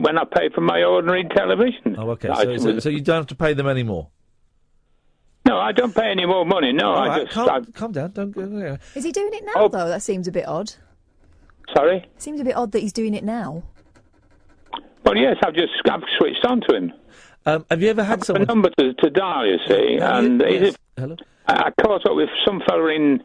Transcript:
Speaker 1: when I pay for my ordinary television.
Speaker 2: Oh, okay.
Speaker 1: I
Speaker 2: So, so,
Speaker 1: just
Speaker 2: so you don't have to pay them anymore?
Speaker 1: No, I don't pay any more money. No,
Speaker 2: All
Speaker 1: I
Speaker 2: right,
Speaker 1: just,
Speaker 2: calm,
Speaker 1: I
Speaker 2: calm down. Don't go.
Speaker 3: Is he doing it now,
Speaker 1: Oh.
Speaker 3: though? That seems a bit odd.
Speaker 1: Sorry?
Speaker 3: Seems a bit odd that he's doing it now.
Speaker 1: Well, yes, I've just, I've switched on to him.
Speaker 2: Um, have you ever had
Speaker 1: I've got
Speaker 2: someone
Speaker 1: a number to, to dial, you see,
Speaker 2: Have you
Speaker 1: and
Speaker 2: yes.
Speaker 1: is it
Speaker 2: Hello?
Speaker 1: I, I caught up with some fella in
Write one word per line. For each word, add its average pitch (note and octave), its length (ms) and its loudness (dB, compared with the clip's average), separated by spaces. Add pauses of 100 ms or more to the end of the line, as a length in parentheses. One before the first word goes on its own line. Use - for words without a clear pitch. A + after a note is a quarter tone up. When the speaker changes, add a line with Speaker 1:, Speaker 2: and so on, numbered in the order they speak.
Speaker 1:
when D#3 180 2
I D#3+ 60 0
pay E3+ 300 0
for E3+ 60 -2
my E3+ 220 2
ordinary F3+ 460 2
television. G3 720 0
Speaker 2:
Oh, A2+ 120 -6
okay. A2+ 180 -6
Speaker 1:
I A2 160 0
Speaker 2:
So, B2 140 -2
so, A2 140 2
Speaker 1:
just A2 120 -2
Speaker 2:
so D3+ 40 0
you D3 120 -2
don't D#3+ 180 0
have D#3 100 -4
to C#3+ 80 -14
pay D#3 160 0
them C#3 160 -2
anymore? A2+ 400 -4 (1400)
Speaker 1:
No, A3+ 120 4
I G#3 140 0
don't A#3 220 0
pay A3 160 0
any F#3 160 -2
more F#3 200 2
money. E3 260 2
No, F3+ 180 2
Speaker 2:
All E3+ 80 2
Speaker 1:
I C3+ 100 0
Speaker 2:
right, D3+ 140 0
Speaker 1:
just, - 120 -8
Speaker 2:
calm, A#3+ 160 0
Speaker 1:
I B3+ 100 0 (120)
Speaker 2:
calm A3+ 200 -10
down. E3 200 -6
Don't G3+ 200 -8
go. G3 460 -8 (160)
Speaker 3:
Is B3 100 -10
he E4 80 -6
doing G4+ 220 -4
it G#4+ 100 -14
now, G#4 120 -10
Speaker 1:
Oh. G#4+ 120 4
Speaker 3:
though? F#3+ 200 -2
That F3 140 -4
seems F#3 240 -6
a F3+ 60 -6
bit E3+ 160 -4
odd. F3+ 240 -8 (1000)
Speaker 1:
Sorry? E3+ 300 4 (140)
Speaker 3:
Seems D4 220 -10
a C#4 40 -6
bit B3 120 -2
odd A#3 160 -4
that A3 80 0
he's G3+ 120 -6
doing A3 220 -2
it - 100 -8
now. F#3+ 380 -8 (1400)
Speaker 1:
Well, G#3 120 4
yes, B3 280 2
I've E3 100 -2
just, E3 160 0 (180)
I've F3 140 -2 (160)
switched - 260 0
on A#3+ 180 0
to C3+ 140 4
him. F2+ 160 -4 (520)
Speaker 2:
Um, D#3 260 0
have E3+ 100 0
you G3+ 100 4
ever A3 120 0
had G#3 120 0
Speaker 1:
I've A3 60 -2
got - 60 -6
Speaker 2:
someone G3 160 0
Speaker 1:
a G#3 40 2
number A3 320 4
to, C3 160 2
to D#3 160 2
dial, D#3 360 0
you F#2 120 4 (100)
see, A#2+ 320 4
Speaker 2:
Have B2 240 2
you B2 60 4
Speaker 1:
and B2 100 4
Speaker 2:
yes. D#3+ 100 4 (120)
Speaker 1:
is G3 120 2
it - 60 -18 (160)
Speaker 2:
Hello? C3+ 200 -10 (300)
Speaker 1:
I, - 200 2
I - 160 0
caught G#3 240 2
up E3+ 100 2
with D3+ 120 2 (160)
some G3+ 240 2
fella E3 200 2
in D3+ 360 2